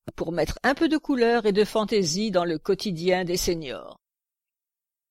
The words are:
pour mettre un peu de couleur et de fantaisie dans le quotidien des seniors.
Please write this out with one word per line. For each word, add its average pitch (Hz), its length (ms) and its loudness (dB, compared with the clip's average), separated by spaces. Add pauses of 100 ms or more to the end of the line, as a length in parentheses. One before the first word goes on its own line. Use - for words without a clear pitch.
(140)
pour 165 180 -6
mettre 156 300 -2
un 254 120 2
peu 330 140 2
de 302 80 0
couleur 240 480 2
et 214 80 4
de 208 120 4
fantaisie 202 680 0
dans 180 160 2
le 160 120 -2
quotidien 185 680 0
des 175 120 -2
seniors. 156 640 -4 (1120)